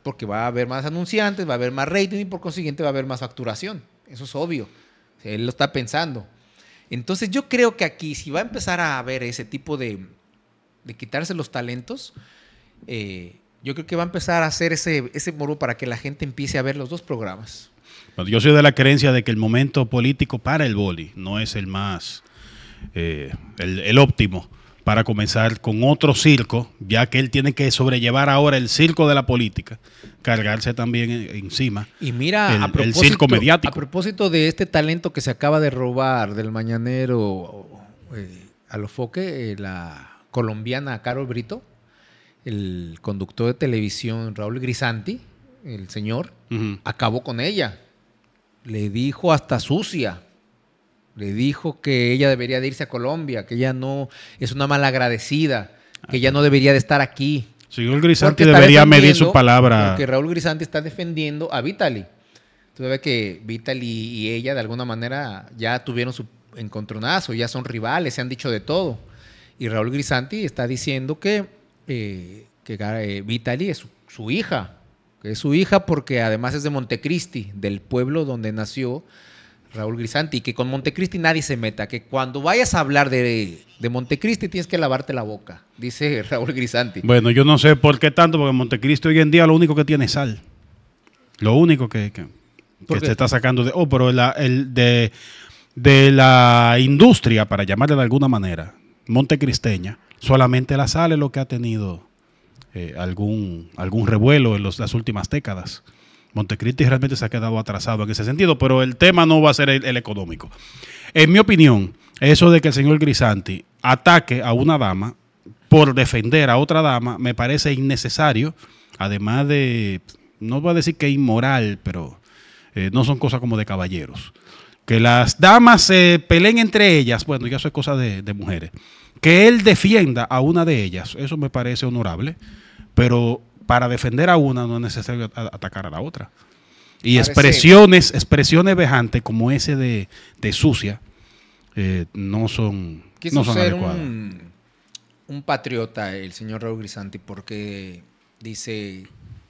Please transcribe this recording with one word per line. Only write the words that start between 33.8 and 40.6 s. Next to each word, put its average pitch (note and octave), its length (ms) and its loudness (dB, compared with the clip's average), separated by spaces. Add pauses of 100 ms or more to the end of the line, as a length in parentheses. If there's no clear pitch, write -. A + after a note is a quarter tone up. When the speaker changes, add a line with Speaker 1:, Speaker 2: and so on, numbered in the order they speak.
Speaker 1:
de D#3+ 180 0
este E3 200 -4
talento D#3+ 440 -2
que C#3 100 -8
se C3 100 -4
acaba D3 280 0
de D3 120 -2
robar B2 640 -4
del A2 160 -8
Mañanero, A2+ 1160 -6 (460)
eh, F#2 300 -18 (260)
a - 80 -12
lo G#2 100 -10
foque, C3 640 -10
eh, - 40 -12
la F2 640 -14 (100)
colombiana A#2+ 720 -8